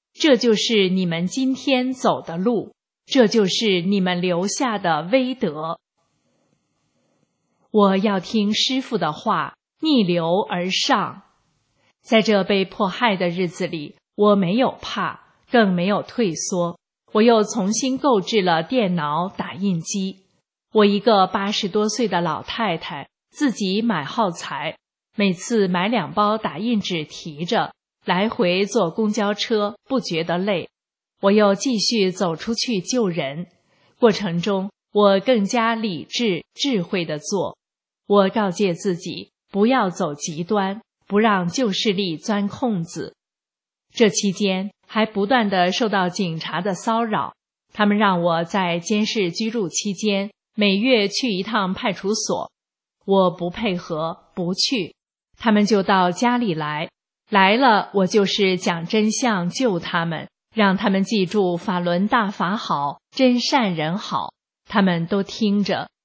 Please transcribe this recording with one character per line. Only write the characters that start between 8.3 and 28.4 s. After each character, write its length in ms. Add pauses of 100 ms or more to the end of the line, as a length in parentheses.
师 300
父 160
的 160
话， 400 (280)
逆 200
流 480
而 220
上。 500 (800)
在 220
这 200
被 220
迫 220
害 280
的 140
日 180
子 200
里， 280 (200)
我 200
没 200
有 260
怕， 540 (160)
更 200
没 140
有 160
退 320
缩。 460 (320)
我 100
又 220
重 280
新 240
购 260
置 200
了 220
电 320
脑、 340
打 240
印 260
机。 460 (460)
我 140
一 140
个 280
八 240
十 160
多 220
岁 180
的 140
老 200
太 360
太， 300 (220)
自 220
己 300
买 220
耗 280
材， 460 (380)
每 180
次 340
买 200
两 260
包 240
打 200
印 220
纸 260
提 400
着， 280 (360)
来 180
回 380